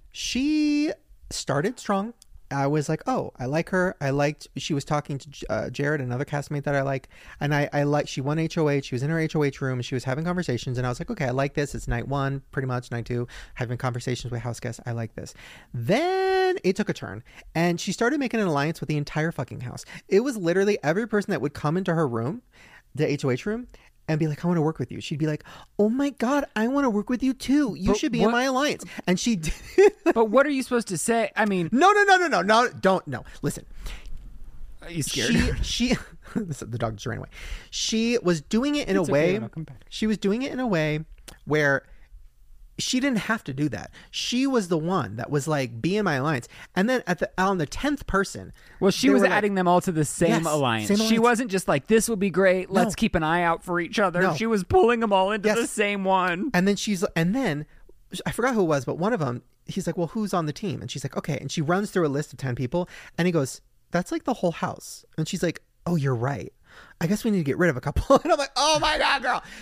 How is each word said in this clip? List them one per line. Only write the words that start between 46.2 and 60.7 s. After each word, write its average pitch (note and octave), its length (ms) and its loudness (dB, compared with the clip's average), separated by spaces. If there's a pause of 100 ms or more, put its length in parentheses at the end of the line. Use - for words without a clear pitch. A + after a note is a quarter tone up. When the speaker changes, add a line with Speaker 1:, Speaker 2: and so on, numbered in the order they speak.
Speaker 1:
And F#3+ 140 2
then B3+ 180 2
at F3 120 -2
the, - 180 -2
on F#3+ 220 2
the D3 80 0
tenth - 400 -4
person, C3 480 -2 (260)
Speaker 2:
Well, F#3 100 4
she A#3+ 180 2
Speaker 1:
they C#4 40 8
Speaker 2:
was B3+ 80 6
Speaker 1:
were - 80 6
like, - 80 2
Speaker 2:
adding G#3 180 2
them F#3 140 2
all F3+ 140 6
to F#3 100 -2
the D#3 140 2
same E3+ 240 2 (140)
Speaker 1:
Yes, - 20 0
Speaker 2:
alliance. B2+ 420 0
Speaker 1:
same G3+ 80 4
Speaker 2:
She A3 80 2
Speaker 1:
alliance. A3 160 4
Speaker 2:
wasn't A#3+ 300 4
just F#3 180 -2
like, D3+ 200 0
"This A3 200 4
will A3+ 80 -2
be F#3+ 140 0
great. F#3 400 4
Let's F#3+ 220 2
Speaker 1:
No. - 80 -4
Speaker 2:
keep A3 140 0
an E3+ 80 2
eye E3+ 200 2
out E3+ 200 2
for F3 180 -2
each E3+ 180 -4
other." F3+ 240 2
Speaker 1:
No. F#3 120 2
Speaker 2:
She G#3+ 120 -2
was G#3+ 180 2
pulling A#3+ 360 4
them A3 120 0
all F#3+ 180 4
into G#3 180 0
Speaker 1:
Yes. A3 100 2
Speaker 2:
the A#3 80 2
same G3+ 380 -2
one. F#3 500 2
Speaker 1:
And F3+ 120 4
then G3+ 100 4
she's, G3 280 -2 (100)
and E3+ 200 2
then E3 320 -2 (580)
I E3+ 60 -4
forgot A#3+ 240 0
who G#3+ 80 2
it F3 60 2
was, C#3 180 2
but C#3+ 100 -4
one F#3+ 160 0
of G#3+ 80 0
them, B2 220 -4 (240)
he's F3 200 -6
like, E3+ 120 -4
"Well, E3+ 100 0
who's G#3+ 240 -4
on E3+ 140 0
the D3+ 80 -4
team?" D3 260 -6